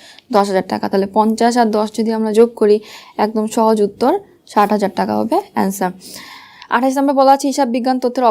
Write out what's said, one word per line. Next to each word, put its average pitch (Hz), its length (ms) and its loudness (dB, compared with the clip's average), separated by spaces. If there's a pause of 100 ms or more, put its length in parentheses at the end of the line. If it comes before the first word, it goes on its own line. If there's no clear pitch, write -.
(320)
দশ 202 160 4
হাজার 185 200 0
টাকা। 208 200 -4
তাহলে 196 180 0
পঞ্চাশ 220 500 0
আর 240 100 4
দশ 214 300 -2
যদি 226 160 -2
আমরা 220 200 -2
যোগ 233 220 4
করি, 208 260 2 (360)
একদম 214 300 -2
সহজ 220 360 0
উত্তর 240 360 0 (280)
ষাট 208 240 0
হাজার 202 260 0
টাকা 208 200 -2
হবে 226 240 -2 (140)
অ্যান্সার। 196 380 -2 (760)
আঠাশ 262 280 0
নম্বর 277 220 0
বলা 269 160 6
আছে 277 160 -4
হিসাব 262 220 0
বিজ্ঞান 254 280 0
তথ্যের 247 280 -2